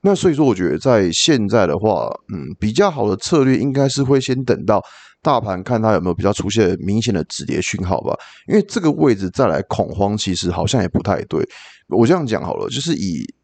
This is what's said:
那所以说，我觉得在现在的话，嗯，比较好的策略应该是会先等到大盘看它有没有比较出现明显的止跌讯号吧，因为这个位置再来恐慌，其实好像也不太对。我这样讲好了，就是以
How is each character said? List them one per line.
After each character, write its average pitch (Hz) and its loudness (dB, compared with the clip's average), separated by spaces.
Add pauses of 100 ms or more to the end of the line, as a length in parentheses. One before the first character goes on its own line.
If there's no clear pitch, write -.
那 196 4
所 185 2
以 156 2
说， 147 2
我 123 6
觉 90 0
得 76 0
在 107 2
现 117 2
在 101 2
的 73 -2
话， 95 -2 (220)
嗯， 69 -10
比 107 -2
较 190 4
好 120 -2
的 98 0
策 - 2
略 131 4
应 131 -2
该 135 2
是 139 -2
会 135 2
先 131 -4
等 117 0
到 104 2 (400)
大 135 2
盘 95 -6
看 117 -2
它 110 2
有 90 2
没 90 -2
有 87 0
比 98 -6
较 98 2
出 101 -4
现 101 2
明 98 -2
显 110 -2
的 80 0
止 - -10
跌 - -2
讯 - -6
号 85 -2
吧， - -4 (360)
因 - 2
为 202 4
这 - -6
个 160 2
位 147 2
置 95 -4
再 131 0
来 76 0
恐 80 -2
慌， 98 0
其 95 -2
实 90 -2
好 85 -2
像 117 0
也 87 -2
不 - -2
太 - -2
对。 - -2 (440)
我 113 4
这 165 4
样 170 0
讲 107 -2
好 - -6
了， - -6
就 123 -6
是 160 -2
以 85 -4 (240)